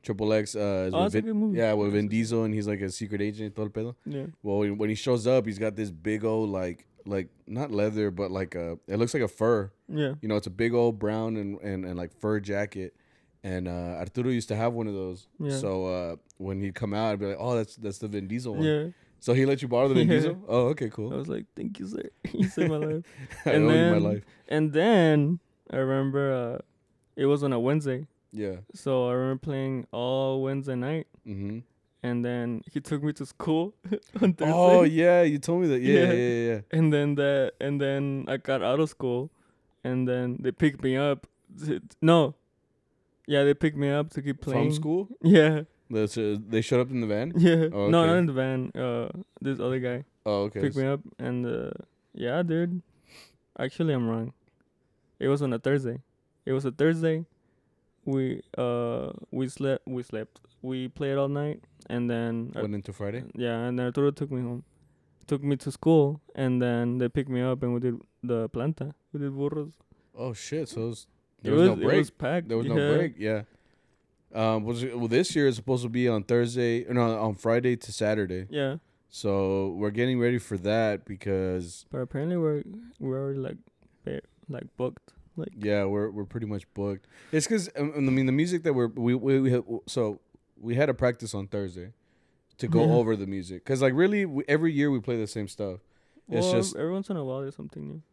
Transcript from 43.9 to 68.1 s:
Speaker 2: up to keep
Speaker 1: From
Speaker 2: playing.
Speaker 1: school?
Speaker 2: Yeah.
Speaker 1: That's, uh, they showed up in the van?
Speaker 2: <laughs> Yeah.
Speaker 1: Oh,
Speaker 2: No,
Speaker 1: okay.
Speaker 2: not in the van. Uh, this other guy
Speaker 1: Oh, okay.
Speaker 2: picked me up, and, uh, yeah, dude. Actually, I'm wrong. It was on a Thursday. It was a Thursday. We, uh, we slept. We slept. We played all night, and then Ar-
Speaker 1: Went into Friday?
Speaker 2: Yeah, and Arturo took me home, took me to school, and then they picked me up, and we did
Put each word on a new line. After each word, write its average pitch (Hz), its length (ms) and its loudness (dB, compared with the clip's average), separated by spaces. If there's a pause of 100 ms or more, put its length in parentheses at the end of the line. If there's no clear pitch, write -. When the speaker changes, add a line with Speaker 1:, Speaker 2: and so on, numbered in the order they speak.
Speaker 2:
up 147 200 0
to 139 120 -8
keep 143 200 -4
Speaker 1:
From 139 100 -4
Speaker 2:
playing. 147 200 2
Speaker 1:
school? 160 360 -2 (140)
Speaker 2:
Yeah. 156 400 8 (280)
Speaker 1:
That's, 107 280 0
uh, 104 200 0 (100)
they 110 120 2
showed 123 200 2
up 127 100 -2
in 127 100 -2
the 113 60 -2
van? 113 280 -2
Speaker 2:
<laughs> - 20 0
Yeah. 165 360 6
Speaker 1:
Oh, 101 160 0
Speaker 2:
No, 165 140 6
Speaker 1:
okay. 165 80 4
Speaker 2:
not 175 60 4
in 180 100 4
the 143 60 0
van. 131 420 -2
Uh, 120 360 -4 (300)
this 135 200 -4
other 127 180 0
guy 123 260 -4 (220)
Speaker 1:
Oh, 101 180 2
okay. 104 160 -4
Speaker 2:
picked 143 160 0
me 131 100 0
up, 143 140 -2 (180)
and, 123 280 -4
uh, 117 240 -4 (440)
yeah, 131 280 -2
dude. 175 400 -2 (760)
Actually, 151 360 -2
I'm 120 140 0
wrong. 113 240 -4 (880)
It - 80 0
was 143 140 2
on 131 100 0
a 113 60 -2
Thursday. 131 420 0 (460)
It 131 60 0
was 135 120 0
a 131 80 -2
Thursday. 160 540 2 (760)
We, 131 380 -2 (160)
uh, 120 520 -2 (200)
we 131 180 -4
slept. 135 380 -2
We 127 160 -6
slept. - 380 -10 (200)
We 127 280 -6
played 139 280 -4
all 139 120 0
night, 147 320 -4 (280)
and 120 220 -2
then 117 460 -4
Ar- 113 60 -4
Speaker 1:
Went 104 120 -4
into 101 180 -8
Friday? 104 320 -8 (100)
Speaker 2:
Yeah, 120 320 -4
and 123 120 -2
Arturo 135 320 2
took 143 200 -8
me 127 100 -4
home, 120 240 -8 (600)
took 143 160 -2
me 143 160 0
to 143 120 -6
school, 151 500 4 (140)
and 127 260 0
then 120 380 0
they 123 100 2
picked 139 220 -2
me 123 120 -2
up, 127 200 -2
and 123 120 -2
we 120 60 -2
did 123 200 -2 (220)